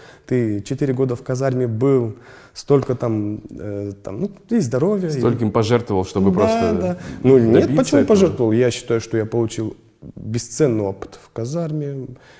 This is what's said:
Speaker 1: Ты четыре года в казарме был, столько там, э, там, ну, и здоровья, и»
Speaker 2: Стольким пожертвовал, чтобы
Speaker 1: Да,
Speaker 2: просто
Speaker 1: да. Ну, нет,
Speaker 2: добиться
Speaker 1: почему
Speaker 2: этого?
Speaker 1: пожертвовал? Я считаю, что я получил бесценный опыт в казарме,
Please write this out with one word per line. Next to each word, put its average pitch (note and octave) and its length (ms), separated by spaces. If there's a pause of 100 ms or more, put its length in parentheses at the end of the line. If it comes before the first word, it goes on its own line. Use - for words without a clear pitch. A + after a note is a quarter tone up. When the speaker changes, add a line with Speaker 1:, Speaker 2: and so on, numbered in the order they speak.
(260)
Speaker 1:
Ты A2 360
четыре C3+ 320
года B2+ 200
в - 80
казарме B2+ 460
был, A#2 480 (380)
столько C3 420
там, G#2+ 440 (100)
э, G2+ 420 (100)
там, G2 180
ну, G3+ 100 (200)
и A#3 80
здоровья, E3+ 500
и» D3+ 120
Speaker 2:
Стольким A2+ 320
пожертвовал, A2+ 520
чтобы G2 280
Speaker 1:
Да, F2+ 80
Speaker 2:
просто A3+ 400
Speaker 1:
да. F3+ 160 (260)
Ну, C3 160
нет, A2+ 140
Speaker 2:
добиться C#3 240
Speaker 1:
почему C#4 240
Speaker 2:
этого? - 160
Speaker 1:
пожертвовал? D3+ 360
Я A#2+ 200
считаю, - 280
что - 160
я A2 100
получил A2+ 500 (400)
бесценный A2+ 680
опыт - 380
в - 100
казарме, C#3+ 760 (320)